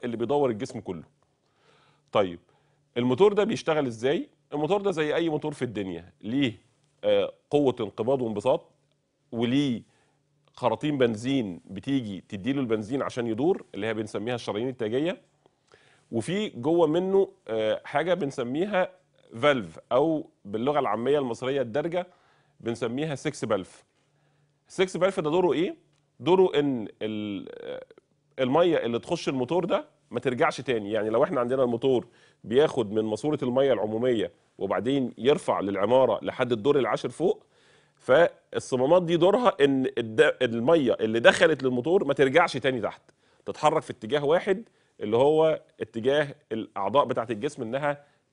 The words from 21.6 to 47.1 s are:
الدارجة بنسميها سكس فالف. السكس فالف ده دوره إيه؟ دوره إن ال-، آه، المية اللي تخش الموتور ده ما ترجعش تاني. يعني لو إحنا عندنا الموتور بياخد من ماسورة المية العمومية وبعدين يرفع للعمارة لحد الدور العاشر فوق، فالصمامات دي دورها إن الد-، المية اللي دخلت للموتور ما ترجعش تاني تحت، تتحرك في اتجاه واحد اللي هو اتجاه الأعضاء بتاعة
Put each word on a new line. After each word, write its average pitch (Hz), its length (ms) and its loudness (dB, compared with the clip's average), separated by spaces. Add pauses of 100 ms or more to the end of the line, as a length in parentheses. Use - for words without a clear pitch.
الدارجة 160 460 -4 (520)
بنسميها 123 560 -4
سكس 143 300 -8
فالف. 101 380 -4 (840)
السكس 190 300 -4
فالف 190 220 2
ده 151 100 0
دوره 175 240 2
إيه؟ 185 220 0 (440)
دوره 175 400 4
إن 131 280 0 (140)
ال-، 104 500 -6
آه، - 340 -12 (540)
المية 151 380 4
اللي 117 220 -2
تخش 170 300 -6
الموتور 147 360 0
ده 202 200 -2 (260)
ما 117 80 -4
ترجعش 135 420 0
تاني. 110 300 -2
يعني 107 180 -2
لو 117 140 4
إحنا 156 160 -2
عندنا 127 240 0
الموتور 120 440 0 (360)
بياخد 120 480 2
من 110 140 0
ماسورة 139 380 -2
المية 131 300 2
العمومية 110 580 -2 (260)
وبعدين 104 600 -2
يرفع 117 420 0
للعمارة 104 640 2
لحد 120 300 -4
الدور 131 280 2
العاشر 123 300 -2
فوق، - 360 -2 (500)
فالصمامات 147 1080 2
دي 170 140 0
دورها 202 440 4
إن 135 240 4
الد-، 120 560 2
المية 120 580 2
اللي 110 200 0
دخلت 160 440 4
للموتور 135 420 0
ما 139 80 0
ترجعش 147 440 2
تاني 127 240 -2
تحت، 98 200 -6 (440)
تتحرك 151 360 0
في - 100 -12
اتجاه 139 340 -2
واحد 185 440 0 (300)
اللي 107 180 0
هو 156 440 4 (180)
اتجاه 139 560 0 (160)
الأعضاء 107 540 0
بتاعة 120 240 -4